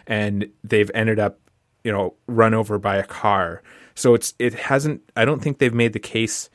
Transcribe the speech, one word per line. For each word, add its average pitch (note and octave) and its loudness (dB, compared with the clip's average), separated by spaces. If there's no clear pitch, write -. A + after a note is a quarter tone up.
and G#2 -4
they've G#2+ 2
ended A2 0
up, G2+ -2
you A2+ -4
know, G2 -2
run A2+ 4
over G#2+ -2
by G2 0
a G2 0
car. F#2+ -2
So B2 4
it's, - -2
it B2 -2
hasn't, C#3 -2
I A2+ 4
don't C#3 0
think C#3+ -4
they've A#2+ 2
made A#2 2
the A2+ -8
case - -6